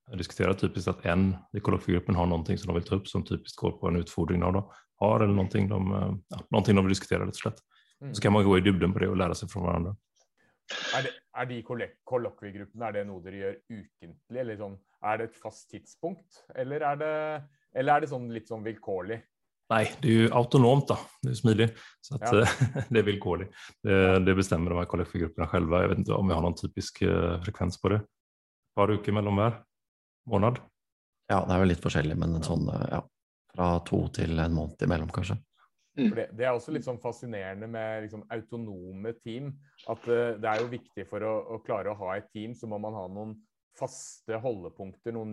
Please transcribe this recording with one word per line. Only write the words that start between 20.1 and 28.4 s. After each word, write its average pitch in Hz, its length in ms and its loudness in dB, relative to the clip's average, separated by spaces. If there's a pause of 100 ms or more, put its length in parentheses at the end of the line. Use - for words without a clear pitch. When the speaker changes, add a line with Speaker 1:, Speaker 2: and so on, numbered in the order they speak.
Speaker 1:
jo 113 100 6
autonomt 127 560 6
da. 110 60 4 (260)
Det 131 100 -2
er 113 60 -4
smidig. 113 300 4 (340)
Så - 140 -12
at, 107 80 -6 (100)
Speaker 2:
Ja. 104 80 8
Speaker 1:
eh, - 460 2
<laughs> - 20 -20
det 113 140 4
er - 80 2
vilkårlig. 95 380 -2 (340)
Det, 98 140 4 (280)
det 95 100 6
bestemmer 87 380 2
de 87 60 0
her 87 100 0
kollektivgrupperna 85 580 -2
själva. 87 340 2
Jeg 92 80 2
vet 92 100 2
ikke 104 180 0
om 95 100 2
vi 87 60 2
har 82 80 2
noen 87 160 0
typisk, - 460 -8
eh, 87 400 2
frekvens 90 380 -4
på 95 120 -12
det. 107 80 2
Et - 760 -20